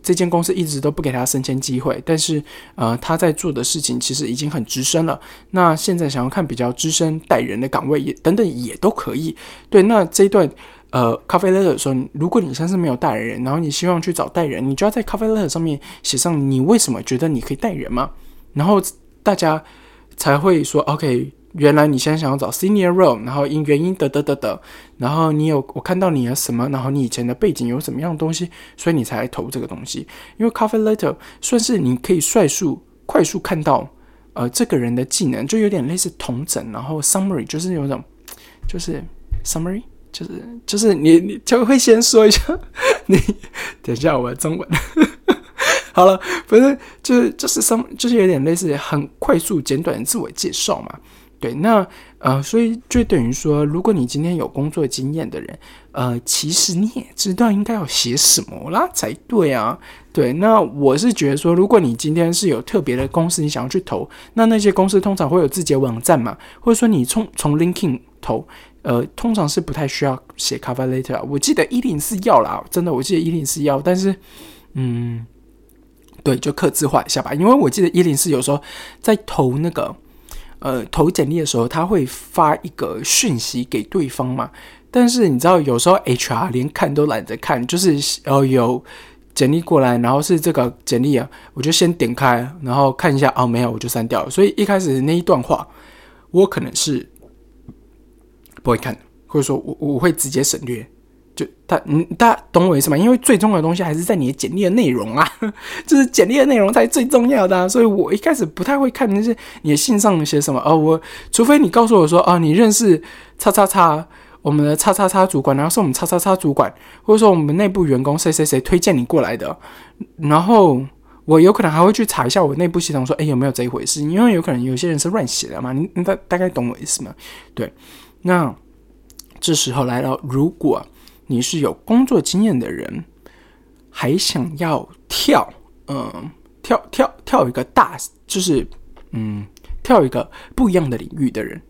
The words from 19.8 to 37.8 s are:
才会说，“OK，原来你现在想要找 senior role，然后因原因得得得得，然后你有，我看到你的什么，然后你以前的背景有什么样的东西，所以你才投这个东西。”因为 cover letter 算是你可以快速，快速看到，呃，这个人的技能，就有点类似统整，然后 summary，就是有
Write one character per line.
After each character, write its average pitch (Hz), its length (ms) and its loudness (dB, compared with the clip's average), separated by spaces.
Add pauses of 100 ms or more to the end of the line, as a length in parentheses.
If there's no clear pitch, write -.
才 139 200 2
会 165 240 2
说， 143 200 -2
“OK， 139 500 -2 (220)
原 147 200 4
来 151 120 6
你 147 100 2
现 139 160 0
在 156 40 0
想 160 140 -2
要 139 60 -2
找 131 140 -4
senior 185 420 2
role， 143 320 4
然 123 100 -8
后 143 120 -2
因 151 180 -2
原 147 180 2
因 185 120 -2
得 156 140 -2
得 143 140 -2
得 143 140 -2
得， 107 240 -6 (380)
然 123 160 -2
后 160 180 0
你 151 140 0
有， 147 180 0 (100)
我 - 60 -8
看 180 180 -4
到 185 120 0
你 135 160 0
的 123 80 -2
什 - 180 -6
么， 120 160 -2
然 135 140 -4
后 131 80 -4
你 139 120 0
以 120 60 -2
前 120 180 -6
的 123 80 -4
背 196 180 0
景 120 160 -4
有 123 120 -4
什 - 120 -8
么 120 80 -8
样 170 120 -6
的 156 60 -8
东 160 140 -2
西， 170 160 -6 (280)
所 - 160 -2
以 165 40 2
你 131 60 0
才 113 260 -6
投 - 220 -10
这 139 100 -8
个 - 60 -8
东 - 180 -12
西。” - 220 -10 (320)
因 220 80 0
为 233 60 0
cover 220 300 0
letter 214 320 0 (260)
算 - 180 0
是 233 200 0
你 127 180 0
可 - 160 -2
以 175 80 2
快 190 280 2
速， - 340 -4 (240)
快 - 180 2
速 180 140 -6
看 165 240 -4
到， 143 260 0 (460)
呃， 123 160 -4
这 - 160 -2
个 170 100 -2
人 120 180 -2
的 127 100 -2
技 - 240 -4
能， 123 180 -4
就 214 120 -2
有 214 100 2
点 170 180 -2
类 165 100 -4
似 180 220 -4
统 127 260 -6
整， - 280 -6
然 113 100 -10
后 151 180 -6
summary， 190 460 -2
就 - 120 -8
是 185 140 -6
有 151 160 -4